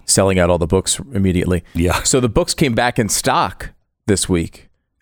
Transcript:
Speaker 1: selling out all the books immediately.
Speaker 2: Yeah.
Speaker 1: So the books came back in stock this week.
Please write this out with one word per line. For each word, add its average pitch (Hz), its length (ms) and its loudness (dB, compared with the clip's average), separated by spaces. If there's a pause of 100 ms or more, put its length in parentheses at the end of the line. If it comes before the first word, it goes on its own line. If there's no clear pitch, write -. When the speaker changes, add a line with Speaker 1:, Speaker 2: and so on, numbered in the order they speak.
Speaker 1:
selling 98 320 2
out 87 120 4
all 87 80 2
the 82 100 -2
books - 320 0 (140)
immediately. 90 500 0 (100)
Speaker 2:
Yeah. 85 300 -2
Speaker 1:
So - 160 2
the 123 100 0
books 170 240 -2
came 135 220 0
back 120 240 0
in 110 80 2
stock 131 640 -4 (340)
this 98 220 0
week. 85 420 -4 (320)